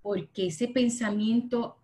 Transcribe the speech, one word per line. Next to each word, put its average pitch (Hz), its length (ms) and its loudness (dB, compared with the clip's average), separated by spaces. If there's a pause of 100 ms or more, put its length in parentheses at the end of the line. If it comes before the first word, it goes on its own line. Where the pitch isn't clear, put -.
porque 190 460 -4
ese 233 200 -2
pensamiento 233 1160 0